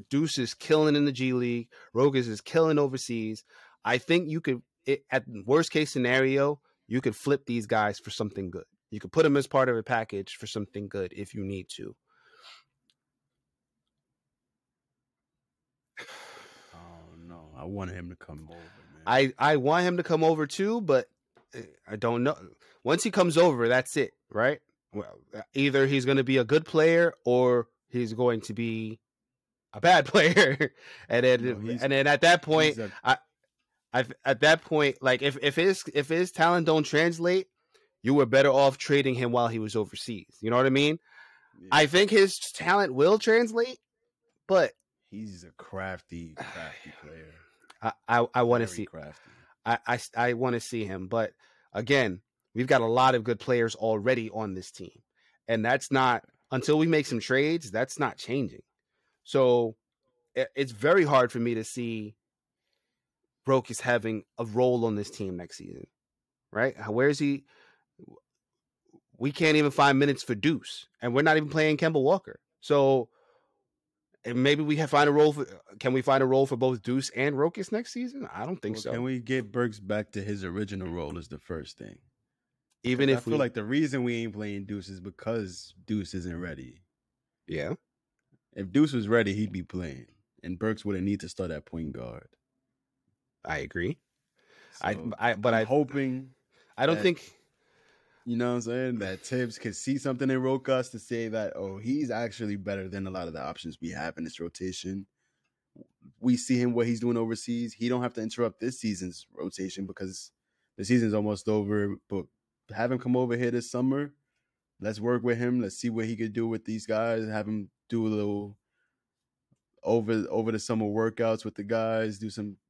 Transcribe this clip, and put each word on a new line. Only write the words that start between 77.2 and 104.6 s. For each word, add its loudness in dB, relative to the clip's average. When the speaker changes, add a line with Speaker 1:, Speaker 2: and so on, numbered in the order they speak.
Speaker 1:
Rokas -2
next -6
season? -10
I -10
don't -8
think -4
Speaker 2:
Well, -10
Speaker 1:
so. -6
Speaker 2:
can -4
we -4
get -4
Burks -2
back -6
to -8
his -6
original -6
role -8
is -14
the -14
first -12
thing. -18
Speaker 1:
Even 0
Speaker 2:
'Cause 6
Speaker 1:
if 0
Speaker 2:
I -10
feel -2
Speaker 1:
we 2
Speaker 2:
like -2
the -6
reason -2
we -2
ain't -6
playing -8
Deuce -10
is -14
because -8
Deuce -4
isn't -8
ready. -14
Speaker 1:
Yeah. -6
Speaker 2:
If -8
Deuce 4
was -2
ready, 4
he'd -2
be -6
playing, -10
and -8
Burks -4
wouldn't -4
need -2
to -12
start -8
at -10
point -8
guard. -14
Speaker 1:
I -6
agree. -6
I, -4
Speaker 2:
So, -10
Speaker 1:
I, -2
but 0
Speaker 2:
I'm 2
Speaker 1:
I, 0
Speaker 2:
hoping -2
Speaker 1:
I -2
don't 2
Speaker 2:
that, -6
Speaker 1:
think -2
Speaker 2:
you -4
know 0
what 0
I'm -4
saying, -4
that -8
Tibbs -4
could -8
see -4
something -2
in 0
Rokas -2
to -12
say -6
that, -4
oh, -8
he's -4
actually -6
better -6
than -6
a -8
lot -8
of -12
the -10
options -10
we -8
have -8
in -8
this -12
rotation. -10